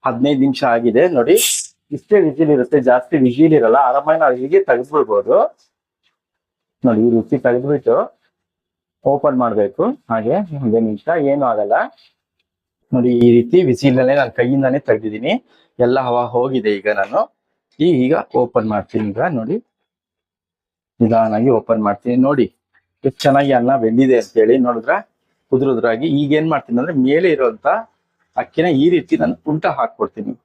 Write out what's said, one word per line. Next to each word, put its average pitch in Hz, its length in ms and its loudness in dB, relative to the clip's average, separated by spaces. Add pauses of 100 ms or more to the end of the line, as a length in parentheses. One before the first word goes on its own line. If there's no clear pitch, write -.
ಹದಿನೈದು 131 380 0
ನಿಮಿಷ 135 180 -2 (120)
ಆಗಿದೆ 117 280 2 (140)
ನೋಡಿ, 120 180 2 (600)
ಇಷ್ಟೇ 208 300 0
ವಿಸಿಲ್ 147 300 0
ಇರುತ್ತೆ, 127 240 0 (100)
ಜಾಸ್ತಿ 127 360 0
ವಿಸಿಲ್ 151 320 4
ಇರಲ್ಲ, 117 300 4
ಆರಾಮಾಗಿ 147 360 0
ನಾವು 127 180 2
ಹೀಗೆ 160 180 2 (100)
ತೆಗೆದ್ಬಿಡ್ಬೋದು. 123 640 0 (1500)
ನೋಡಿ 110 200 2
ಈ 120 100 4
ರೀತಿ 113 200 -2 (100)
ತೆಗೆದ್ಬಿಟ್ಟು 127 500 -2 (1120)
ಓಪನ್ 139 320 0
ಮಾಡ್ಬೇಕು, 107 400 -2 (300)
ಹಾಗೆ 113 220 -2 (280)
ಒಂದೇ 113 240 0
ನಿಮಿಷ 107 220 -8 (240)
ಏನೂ 143 180 -2
ಆಗಲ್ಲ. 107 240 -2 (1200)
ನೋಡಿ 123 160 0 (140)
ಈ - 100 6
ರೀತಿ 120 240 2 (120)
ವಿಸಿಲಲ್ಲೇ 131 500 0
ನಾನು 120 180 -4
ಕೈಯಿಂದಾನೇ 135 400 0 (100)
ತೆಗ್ದಿದ್ದೀನಿ, 110 440 -4 (520)
ಎಲ್ಲ 123 120 0 (100)
ಹವಾ 120 160 -2 (120)
ಹೋಗಿದೆ. 123 440 -2
ಈಗ 101 100 -6 (120)
ನಾನು 107 180 -4 (680)
ಈ-, 170 200 2
ಈಗ 139 100 0 (260)
ಓಪನ್ 120 320 -2
ಮಾಡ್ತೀನಿ. 107 400 -4
ಈಗ 113 240 -4
ನೋಡಿ 120 200 -6 (1500)
ನಿಧಾನಾಗಿ 113 560 2
ಓಪನ್ 107 300 -2
ಮಾಡ್ತೀನಿ. 120 280 -4 (120)
ನೋಡಿ 131 180 0 (600)
ಎಷ್ಟು - 160 -8
ಚೆನ್ನಾಗಿ 139 340 2
ಅನ್ನ 120 160 0 (100)
ಬೆಂದಿದೆ 123 380 2
ಅಂತೇಳಿ, 113 420 2
ನೋಡಿದ್ರ 120 300 -2 (600)
ಉದುರುದ್ರಾಗಿ. 123 520 -2 (140)
ಈಗ 143 180 -2
ಏನ್ 156 160 -2
ಮಾಡ್ತೀನಿ 135 280 -4
ಅಂದ್ರೆ 175 120 -6 (120)
ಮೇಲೆ 165 300 2
ಇರುವಂತ 120 300 -2 (760)
ಅಕ್ಕಿನ 160 240 -2 (160)
ಈ 165 120 4
ರೀತಿ 165 280 -2
ನಾನು - 140 -2 (160)
ಉಲ್ಟಾ 156 260 -2
ಹಾಕ್ಕೊಡ್ತೀನಿ. 107 560 -6 (100)